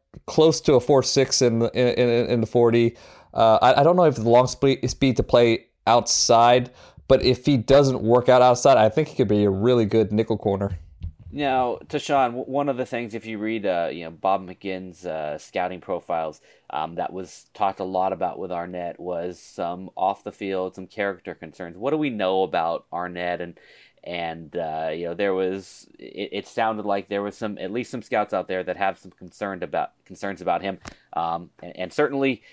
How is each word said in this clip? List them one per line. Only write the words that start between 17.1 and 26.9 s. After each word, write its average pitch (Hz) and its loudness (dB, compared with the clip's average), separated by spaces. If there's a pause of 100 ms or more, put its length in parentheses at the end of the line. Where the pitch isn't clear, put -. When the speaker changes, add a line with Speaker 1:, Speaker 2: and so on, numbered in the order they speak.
Speaker 2:
was 90 -14
talked 98 -4
a 95 -6
lot 95 -2
about 87 -6
with 90 -8
Arnett 87 -10
was 87 -8
some 90 -10
off 95 -2
the 104 -12
field, 92 -6
some 92 -14
character 95 -8
concerns. 85 -16
What 117 -4
do 156 -2
we 151 -2
know 95 0
about 85 -4
Arnett? 87 -6
And, 85 -14 (440)
and, 82 -10
uh, 80 -6
you 85 -8
know, 85 -8
there 98 -2
was, 95 -6 (100)
it, - -12
it 98 -8
sounded 110 -4
like 101 -4